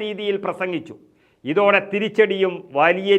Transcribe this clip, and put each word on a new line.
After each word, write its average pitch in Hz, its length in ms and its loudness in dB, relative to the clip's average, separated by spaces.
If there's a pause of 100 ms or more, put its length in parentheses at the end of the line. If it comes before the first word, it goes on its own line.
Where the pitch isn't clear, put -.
രീതിയിൽ 202 400 -4
പ്രസംഗിച്ചു. 180 500 -6 (560)
ഇതോടെ 196 300 4 (120)
തിരിച്ചടിയും 202 600 0 (240)
വലിയ 180 400 2